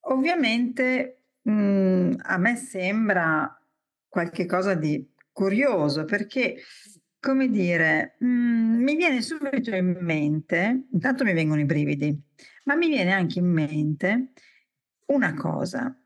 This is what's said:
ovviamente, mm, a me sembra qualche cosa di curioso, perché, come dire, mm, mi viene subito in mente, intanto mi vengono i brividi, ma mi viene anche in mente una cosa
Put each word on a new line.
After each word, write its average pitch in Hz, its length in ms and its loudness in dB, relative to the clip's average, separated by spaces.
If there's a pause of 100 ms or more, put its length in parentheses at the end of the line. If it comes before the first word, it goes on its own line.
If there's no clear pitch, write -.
ovviamente, 254 1200 0 (260)
mm, 190 720 2
a - 160 -2
me 220 180 2
sembra 185 960 0 (540)
qualche 175 380 -4
cosa 185 300 0
di 151 300 -2 (340)
curioso, 196 640 0
perché, 208 540 -4 (600)
come 269 320 0
dire, 175 720 0
mm, 240 640 2
mi 294 140 0
viene 302 240 0
subito 269 520 -4
in 180 280 0
mente, 165 920 -2
intanto 262 320 0
mi 208 80 2
vengono 156 300 0
i 151 40 0
brividi, 147 480 0 (520)
ma 277 100 2
mi 330 140 2
viene 190 240 2
anche 185 260 0
in 180 100 2
mente 156 840 0 (760)
una 247 260 2
cosa - 720 -6